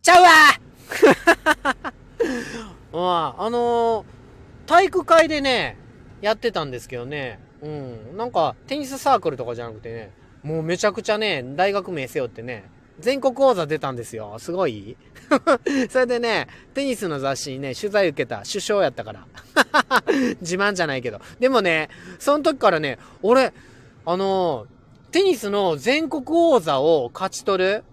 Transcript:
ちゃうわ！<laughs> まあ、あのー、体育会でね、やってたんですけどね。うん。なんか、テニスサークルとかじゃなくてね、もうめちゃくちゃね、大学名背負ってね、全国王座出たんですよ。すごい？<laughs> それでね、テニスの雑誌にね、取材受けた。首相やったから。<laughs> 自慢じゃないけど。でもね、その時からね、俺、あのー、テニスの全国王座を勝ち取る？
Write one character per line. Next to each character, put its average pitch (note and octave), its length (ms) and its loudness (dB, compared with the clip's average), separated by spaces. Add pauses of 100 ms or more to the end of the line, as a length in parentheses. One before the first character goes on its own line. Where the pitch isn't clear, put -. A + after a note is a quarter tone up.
ち F4+ 60 4
ゃ F4+ 120 10
う - 20 10
わ！ F4 80 10 (2500)
<laughs> - 0 -
ま E3+ 460 -2
あ、 G3+ 80 -4
あ A#3 40 -2
の A#3 540 0 (600)
ー、 - 20 -18
体 F4+ 180 6
育 F4+ 180 -2
会 E4 220 6
で D4+ 140 -2
ね、 G#3+ 380 -2 (420)
や G#3 140 0
っ - 20 -2
て A3+ 160 -4
た D#3+ 120 -2
ん C#3 60 -8
で B2 80 -10
す - 100 -16
け B2+ 80 -10
ど A#2+ 100 -8
ね。 C3 340 -8 (220)
う D3+ 60 -12
ん。 C3 480 -12
な A3+ 100 -6
ん B3 60 -10
か、 D#3+ 220 0 (120)
テ C4+ 100 -6
ニ C#4+ 100 -8
ス C4+ 120 -12
サ C4 180 2
ー G3 40 0
ク E3+ 100 -2
ル C3 60 -10
と A#2+ 100 -8
か A#2+ 80 -8
じ A#2+ 80 -10
ゃ A#2 40 -10
な A2+ 60 -14
く G#2+ 80 -18
て A#2 120 -14
ね、 A2 200 -14 (300)
も D#3 180 -6
う - 20 -8
め E3+ 140 -4
ち - 80 -4
ゃ G#3 80 2
く - 100 -10
ち - 80 -6
ゃ G#3 80 0
ね、 F#3 240 -2 (140)
大 G3 160 0
学 F#3+ 180 -6
名 C3+ 180 -8
背 D3+ 120 -6
負 B2 60 -4
っ A2 40 -10
て A2+ 120 -18
ね、 A#2 280 -14 (300)
全 B3+ 200 -2
国 B3+ 180 0
王 C4+ 160 4
座 E3 120 -2
出 D3+ 120 -4
た C#3+ 120 -4
ん B2 60 -10
で A#2 80 -10
す - 100 -14
よ。 G#2+ 240 -12
す E3+ 140 -10
ご F3+ 160 -2
い？ G#2+ 280 -10 (460)
<laughs> C4+ 480 -2
そ B3+ 100 0
れ B3+ 60 2
で A#3+ 120 -2
ね、 G#3+ 300 -2 (260)
テ C#4+ 100 -4
ニ B3+ 100 -2
ス G3+ 140 -6
の D3 100 -6
雑 C3+ 200 -4
誌 C#3 140 -10
に C3 60 -10
ね、 C3+ 160 -8
取 G#3 160 -8
材 G3 180 2
受 C#3 160 -4
け - 20 -4
た。 G#2 200 -10
首 G3+ 140 -6
相 G3+ 220 0
や C#3+ 80 2
っ - 20 -20
た A2 120 -12
か G#2+ 80 -14
ら。 - 140 -20 (560)
<laughs> C4+ 580 0
自 F3+ 160 -6
慢 G3+ 180 0
じ F3+ 80 -2
ゃ D#3+ 40 0
な C3+ 100 -4
い B2 60 -6
け A#2+ 80 -6
ど。 G2+ 100 -16 (200)
で B3+ 80 2
も B3 140 2
ね、 D#3+ 260 0 (300)
そ C#4+ 180 2
の C#4+ 80 -4
時 D#4 140 0
か G#3 120 4
ら D#3+ 100 0
ね、 C#3 180 -6 (240)
俺、 A#3+ 320 2 (500)
あ E3+ 120 -2
の F#3 500 -2 (420)
ー、 - 40 -18
テ F4+ 100 2
ニ F4+ 140 2
ス G#3+ 120 -8
の G3 280 0
全 C4+ 320 -2
国 C4 200 -6
王 D#4+ 320 4
座 D3 200 -2
を D3 320 2
勝 F#3+ 200 -6
ち - 120 -14
取 F#3 200 0
る？ G#3 280 -2